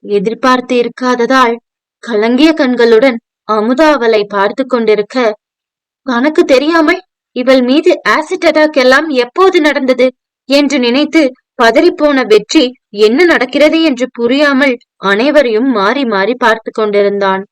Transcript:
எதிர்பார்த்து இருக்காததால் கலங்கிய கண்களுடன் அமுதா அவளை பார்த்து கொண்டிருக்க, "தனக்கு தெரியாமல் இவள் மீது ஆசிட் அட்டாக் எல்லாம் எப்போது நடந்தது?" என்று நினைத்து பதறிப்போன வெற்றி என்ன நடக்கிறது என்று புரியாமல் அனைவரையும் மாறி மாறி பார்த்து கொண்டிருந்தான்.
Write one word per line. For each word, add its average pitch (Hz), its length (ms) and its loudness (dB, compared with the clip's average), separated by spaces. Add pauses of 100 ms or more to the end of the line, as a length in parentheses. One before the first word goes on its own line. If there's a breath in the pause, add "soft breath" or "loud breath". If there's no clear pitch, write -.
எதிர்பார்த்து 240 720 -2
இருக்காததால் 240 760 0 (480)
கலங்கிய 233 500 -2
கண்களுடன் 240 680 0 (300)
அமுதா 240 440 0
அவளை 226 320 0
பார்த்து 208 420 -4
கொண்டிருக்க, 226 680 -2 (720)
"தனக்கு 277 380 0
தெரியாமல் 320 560 0 (360)
இவள் 254 260 2
மீது 302 460 0
ஆசிட் 311 380 -2
அட்டாக் 302 320 0
எல்லாம் 269 300 2
எப்போது 339 520 0
நடந்தது?" 262 460 0 (420)
என்று 285 300 0
நினைத்து 277 440 0 (400)
பதறிப்போன 285 640 2
வெற்றி 214 380 2 (320)
என்ன 220 280 2
நடக்கிறது 294 580 2
என்று 262 280 -2
புரியாமல் 269 640 0 (220)
அனைவரையும் 240 760 0
மாறி 233 340 0
மாறி 208 300 -2
பார்த்து 240 360 -2
கொண்டிருந்தான். 202 800 -2